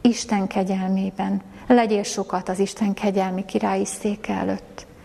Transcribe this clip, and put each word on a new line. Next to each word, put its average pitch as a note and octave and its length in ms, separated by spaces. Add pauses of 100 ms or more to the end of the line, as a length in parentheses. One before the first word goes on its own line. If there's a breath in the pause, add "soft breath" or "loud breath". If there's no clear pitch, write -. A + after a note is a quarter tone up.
Isten G#3 460
kegyelmében, F#3+ 960 (240 loud breath)
legyél A3 360
sokat - 460
az F#3 100
Isten G3 360
kegyelmi F#3+ 500
királyi G3+ 400
széke G#3 480
előtt. F#3+ 540 (180 loud breath)